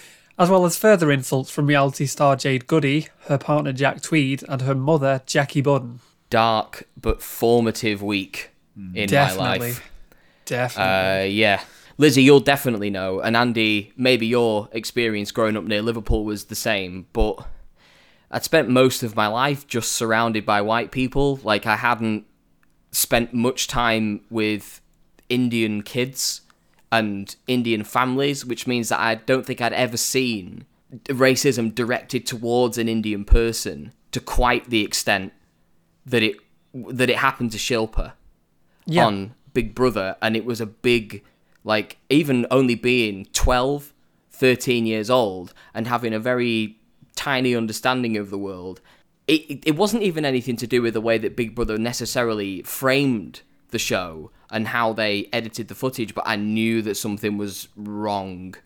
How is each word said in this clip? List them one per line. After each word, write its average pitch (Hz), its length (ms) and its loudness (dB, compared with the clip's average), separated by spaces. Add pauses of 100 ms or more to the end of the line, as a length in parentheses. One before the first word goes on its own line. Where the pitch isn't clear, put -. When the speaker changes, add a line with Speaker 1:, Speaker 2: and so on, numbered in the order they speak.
(380)
Speaker 1:
as 180 120 4
well 185 140 6
as 175 140 2
further 180 340 6
insults 135 400 0
from 147 160 0
reality 139 380 2
star 139 320 2
Jade 131 300 -2
Goody, 147 420 2 (180)
her 143 100 0
partner 147 360 0
Jack 135 280 0
Tweed, 139 460 0
and 139 140 -4
her 135 140 0
mother 135 500 2
Jackie 143 340 0
Budden. 127 400 0 (300)
Speaker 2:
Dark 113 680 0
but 107 260 -4
formative 113 800 0
week 101 500 -6 (260)
in 101 320 -4
Speaker 1:
Definitely. 95 340 2
Speaker 2:
my 92 140 0
life. 120 340 -6 (540)
Speaker 1:
Definitely. 95 760 0
Speaker 2:
Uh, 98 40 0
yeah. 101 360 2 (360)
Lizzie, 139 260 6
you'll 139 160 10
definitely 117 500 0
know, 95 300 -2
and 113 160 0
Andy, 110 640 2
maybe 127 280 2
your 113 460 2
experience 110 640 -4
growing 110 240 0
up 90 80 -8
near 104 160 0
Liverpool 113 420 -2
was 107 220 -6
the 107 100 -12
same, 92 560 -4
but 107 340 0 (840)
I'd - 140 -6
spent 151 240 2
most 127 340 4
of 110 140 -6
my 107 100 4
life 135 400 -2
just - 240 -4
surrounded 113 540 0
by 104 160 2
white 110 300 -2
people. 135 520 0
Like, 104 220 0
I 110 100 2
hadn't 110 500 0 (680)
spent - 400 0
much 123 340 0
time 110 600 0
with 107 500 -4 (480)
Indian 117 540 0
kids - 580 -6 (500)
and 101 460 -2 (120)
Indian 117 360 0
families, 131 600 -2
which 123 200 -8
means 120 220 -2
that 110 140 -2
I 113 140 0
don't 131 300 -2
think 127 140 -8
I'd 117 140 -2
ever 120 240 -2
seen 117 640 -4 (440)
racism 123 680 2
directed 120 500 -4
towards 120 520 0
an 113 100 0
Indian 107 380 -2
person 110 680 2 (200)
to - 100 -6
quite 123 480 0
the 110 160 2
extent 98 480 -2 (720)
that 120 180 0
it, 110 140 0 (360)
that 123 360 -2
it 113 80 2
happened 123 340 0
to 107 60 -8
Shilpa 110 560 -4 (720)
Speaker 1:
Yeah. 160 200 4
Speaker 2:
on 101 300 -2 (180)
Big 113 220 -2
Brother. 104 460 0
And 110 160 0
it 110 80 -6
was 113 160 -4
a 113 40 -6
big, 104 580 -2 (400)
like, 107 340 -2 (120)
even 139 400 2
only 127 240 4
being 110 600 0
twelve, 131 600 0 (380)
thirteen 123 560 2
years 110 240 -2
old 95 420 0 (220)
and 113 100 -4
having 117 280 -2
a 110 60 -2
very 117 600 -2 (360)
tiny 131 380 0
understanding 117 640 -2
of 101 140 -6
the 98 80 -6
world, 92 420 -10 (460)
it, 156 140 2
it, - 260 -10
it 151 80 4
wasn't 208 260 0
even 160 240 0
anything 127 300 -2
to 117 100 -8
do 123 160 0
with 117 140 0
the 110 60 -2
way 113 180 2
that 107 160 -4
Big 117 180 -4
Brother 107 240 -2
necessarily 110 840 -4
framed 131 800 0 (300)
the 120 60 -4
show 87 540 -4 (180)
and 110 200 -4
how 117 240 0
they 104 380 -2
edited 113 360 -6
the 98 80 -14
footage, 120 400 -6
but - 100 -4
I 110 100 0
knew 110 460 0
that 104 140 -4
something 104 420 -4
was 101 380 -8
wrong. 101 800 -8 (100)